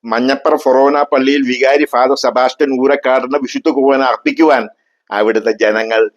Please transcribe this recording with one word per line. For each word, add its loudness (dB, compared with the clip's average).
മഞ്ഞപ്ര -2
ഫൊറോന 2
പള്ളിയിൽ 0
വികാരി 2
ഫാദർ 0
സെബാസ്റ്റ്യൻ 0
ഊരക്കാടിന് 0
വിശുദ്ധ -4
കുർബാന 0
അർപ്പിക്കുവാൻ 0
അവിടുത്തെ 0
ജനങ്ങൾ 0